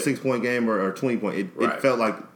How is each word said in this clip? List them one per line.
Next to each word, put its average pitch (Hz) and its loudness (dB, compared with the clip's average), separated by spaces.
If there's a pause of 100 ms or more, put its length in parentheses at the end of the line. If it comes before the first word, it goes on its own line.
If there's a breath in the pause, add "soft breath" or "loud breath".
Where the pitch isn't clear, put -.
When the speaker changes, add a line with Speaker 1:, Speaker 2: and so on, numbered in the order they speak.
Speaker 1:
Yeah. 139 4
Speaker 2:
six - -6
point 127 0
game 120 0
or, 101 2
or 95 0
twenty 123 0
point, 98 -2
it, 98 -2
Speaker 1:
Right. 113 0
Speaker 2:
it - -8
felt 127 4
like 110 2 (220)